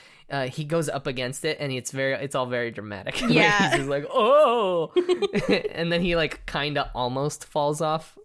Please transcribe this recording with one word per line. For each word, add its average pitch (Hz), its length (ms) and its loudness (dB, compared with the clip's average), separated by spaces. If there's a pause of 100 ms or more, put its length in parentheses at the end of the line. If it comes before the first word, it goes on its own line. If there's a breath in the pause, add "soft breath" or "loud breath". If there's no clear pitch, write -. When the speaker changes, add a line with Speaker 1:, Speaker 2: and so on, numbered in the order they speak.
(320 loud breath)
Speaker 1:
Uh, 135 160 -2
he 151 160 -8
goes 151 260 0
up 139 160 -6
against 131 400 -6
it, 156 140 -2
and 139 120 -4
it's 127 200 -6
very, 135 240 -2
it's 135 180 -6
all 127 140 -2
very 120 240 -2
dramatic. 101 500 -8
<laughs> 240 80 0
Speaker 2:
Yeah. 208 400 4
Speaker 1:
He's - 120 2
just 139 80 -4
like, 143 220 -2
"Oh!" 233 840 4
<laughs> 226 760 0
And 170 200 -2
then 170 100 2
he, 175 140 2
like, 156 320 -2
kinda 143 480 -2
almost 131 500 -2
falls 151 360 0
off, 156 440 -2